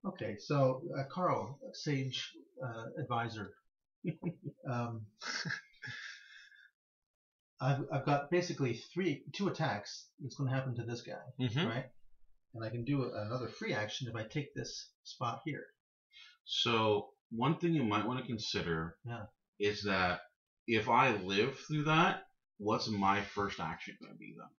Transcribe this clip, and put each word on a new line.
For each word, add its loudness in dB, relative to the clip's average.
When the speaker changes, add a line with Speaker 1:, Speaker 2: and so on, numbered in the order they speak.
Speaker 1:
Okay, -4
so, 4
uh, -2
Carl, 0
sage, -2
uh, -6
advisor, -2
Speaker 2:
<laughs> -6
Speaker 1:
um, -4
I've, 4
I've 0
got 2
basically 2
three, 0
two 0
attacks -2
that's -10
gonna 0
happen 0
to -4
this -4
guy, -10
Speaker 2:
Mm-hmm. 2
Speaker 1:
right? -2
And -8
I -2
can -4
do 2
another -2
free -4
action -4
if -6
I -4
take -4
this -8
spot -6
here. -4
Speaker 3:
So 4
one 2
thing 4
you 6
might 4
wanna 0
consider -2
Speaker 1:
Yeah. -8
Speaker 3:
is 0
that 2
if 2
I 8
live 2
through 0
that, 4
what's 0
my 2
first -4
action -6
gonna -16
be -16
then? -16